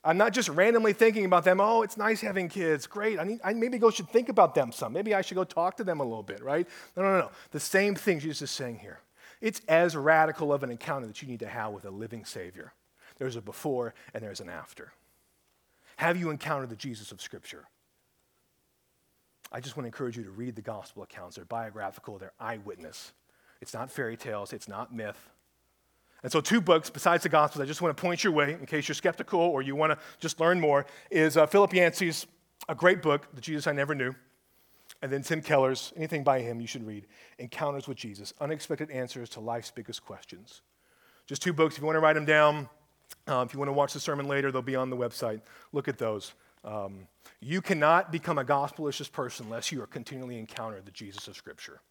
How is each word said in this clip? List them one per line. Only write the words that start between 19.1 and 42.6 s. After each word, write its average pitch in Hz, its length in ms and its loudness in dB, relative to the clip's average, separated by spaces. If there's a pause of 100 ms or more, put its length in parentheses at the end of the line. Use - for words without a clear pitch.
I 120 80 -10
just 135 160 -12
want 131 80 -8
to - 20 -8
encourage 117 300 -6
you 110 80 -10
to 95 60 -16
read 113 260 -10
the 107 40 -12
gospel 101 420 -12
accounts. 92 340 -18
They're 90 80 -16
biographical. 107 720 -10
They're 95 240 -16
eyewitness. 101 720 -12 (480)
It's - 120 -14
not 123 160 -10
fairy 117 280 -6
tales. 104 340 -8
It's 113 160 -14
not 113 260 -10
myth. 107 360 -10 (920)
And - 80 -6
so 160 80 2
two 202 220 2
books, 160 280 4
besides 170 340 2
the - 60 -2
Gospels, 151 320 4
I 135 40 -2
just 147 160 -6
want 160 160 0
to - 40 -10
point 175 220 -2
your - 80 4
way, 147 220 0
in 170 120 -12
case 151 220 -4
you're 143 80 -4
skeptical - 460 0
or 160 200 2
you 139 140 -4
want 156 160 2
to 143 80 -2 (200)
just - 200 -6
learn 175 180 4
more, 143 280 4 (260)
is, 156 240 4
uh, 156 100 8
Philip 202 280 6
Yancey's, 170 520 2 (440)
a 156 40 -4
great 180 280 4
book, 143 320 2
The 131 80 -16
Jesus 151 260 -6
I 147 60 0
Never 143 200 -2
Knew, 131 220 -2 (840)
and 135 100 -6
then 139 100 -2
Tim 156 200 -2
Keller's, 131 560 2
anything 156 260 -4
by 131 160 4
him 117 220 -6
you 117 60 -8
should 113 200 -10
read, 104 200 -12 (320)
Encounters 139 500 -6
with 131 80 -8
Jesus, 101 420 -12
Unexpected 156 500 -6
Answers 127 420 -8
to 113 100 -14
Life's 117 280 -8
Biggest - 360 -14
Questions. - 560 -20 (640)
Just 139 140 -4
two 180 100 2
books. 156 240 4
If 139 60 -10
you 151 60 0
want 160 100 2
to - 20 4
write 156 140 8
them 160 100 2
down, 151 460 6 (580)